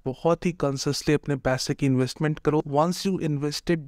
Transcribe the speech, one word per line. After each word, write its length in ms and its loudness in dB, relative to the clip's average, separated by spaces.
बहुत 420 0
ही 60 0
कॉन्शियसली 640 0
अपने 220 0
पैसे 380 -2
की 120 0
इन्वेस्टमेंट 520 0
करो। 280 2
Once 400 0
you 120 0
invested 360 -4